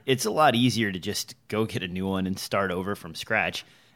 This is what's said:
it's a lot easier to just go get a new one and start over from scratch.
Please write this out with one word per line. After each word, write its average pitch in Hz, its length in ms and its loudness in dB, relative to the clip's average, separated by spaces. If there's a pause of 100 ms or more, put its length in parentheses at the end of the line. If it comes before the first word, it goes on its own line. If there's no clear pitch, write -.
it's 131 200 2
a 214 40 -2
lot 156 240 6
easier 113 380 4
to 92 80 -6
just 95 340 -6 (140)
go 107 180 0
get 107 160 -6
a 92 60 -4
new 92 180 -4
one 95 220 0
and 92 100 -2
start 98 320 0
over 92 240 -2
from 85 220 -12
scratch. 92 500 -2 (300)